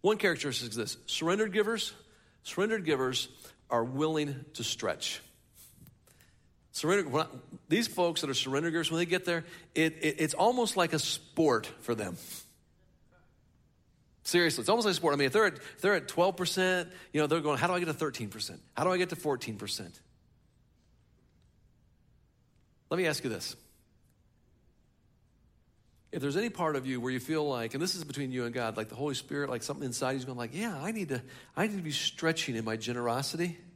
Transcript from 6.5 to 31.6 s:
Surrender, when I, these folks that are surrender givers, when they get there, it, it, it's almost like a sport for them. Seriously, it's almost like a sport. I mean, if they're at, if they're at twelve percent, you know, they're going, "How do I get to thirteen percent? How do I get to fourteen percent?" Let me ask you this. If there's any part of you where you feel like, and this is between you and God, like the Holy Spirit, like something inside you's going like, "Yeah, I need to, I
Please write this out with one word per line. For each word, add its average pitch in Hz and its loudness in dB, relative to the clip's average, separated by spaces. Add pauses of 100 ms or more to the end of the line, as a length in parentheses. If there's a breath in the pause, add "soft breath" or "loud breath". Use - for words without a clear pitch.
Surrender, 175 2
when 143 2
I, 156 -2 (400)
these 226 4
folks 170 2
that 139 -2
are 135 0
surrender 143 0
givers, 160 0
when 160 0
they 175 2
get 180 0
there, 165 0 (320 loud breath)
it, 160 4
it, 151 0
it's 156 2
almost 233 4
like 170 4
a 156 0
sport - 2 (100)
for 120 0
them. 98 -4 (2000)
Seriously, 170 4
it's - -2
almost 220 4
like 196 4
a 170 0
sport. 156 4
I - 0
mean, 143 4
if 131 2
they're 214 6
at, 165 2
if - -16
they're 202 4
at 156 0
twelve 175 2
percent, 185 2 (240 loud breath)
you 151 2
know, 151 4
they're 160 4
going, 143 2
"How 165 2
do 185 2
I 180 2
get 175 0
to 156 -2
thirteen 123 -4
percent? 101 -8 (160)
How 139 0
do 180 4
I 185 2
get 180 0
to 160 -6
fourteen 123 -2
percent?" 98 -8 (3000)
Let 151 -2
me 180 2
ask 147 0
you 127 -2
this. - -6 (2500)
If 143 -6
there's 143 0
any 220 0
part 160 0
of 131 -2
you 127 -2
where 127 -2
you 127 -2
feel 151 0
like, 117 -2
and 139 -2
this 190 0
is 180 -8
between 139 -6
you 123 -2
and 120 -6
God, 113 -2
like 107 -4
the - -14
Holy 139 -2
Spirit, 143 -4
like 120 -4
something 143 -6
inside 127 -2
you's 135 -2
going 127 -8
like, 120 -6
"Yeah, 202 -4
I 151 -4
need 202 -4
to, 127 -4 (340 loud breath)
I 208 2